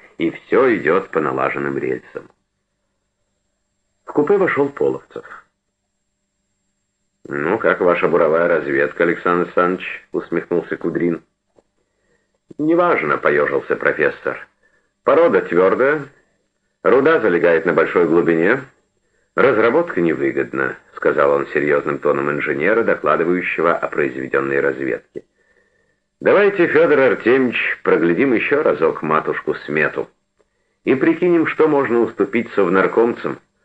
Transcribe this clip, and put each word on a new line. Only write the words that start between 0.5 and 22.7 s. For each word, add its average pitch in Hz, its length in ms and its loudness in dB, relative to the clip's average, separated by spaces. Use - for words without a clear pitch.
идет 82 340 -2
по 80 120 -2
налаженным 69 560 -4
рельсам. - 540 -8
В - 80 -14
купе 202 240 2
вошел 143 320 0
Половцев. - 560 -6
"Ну, 73 320 -2
как 90 220 0
ваша 87 260 2
буровая 82 400 2
разведка, 73 560 -2
Александр 87 400 0
Александрович?" — 90 680 -4
усмехнулся 82 640 -6
Кудрин. 82 460 -4
"Неважно", 156 600 0
поежился 71 580 0
профессор. - 720 -2
"Порода 139 380 4
твердая, 104 640 2
руда 139 360 4
залегает 85 460 2
на 85 80 2
большой 82 340 2
глубине. 85 540 2
Разработка 117 680 2
невыгодна", 67 760 -2
сказал 71 360 2
он 71 160 0
серьезным 73 520 -2
тоном 71 320 -2
инженера, 76 520 -2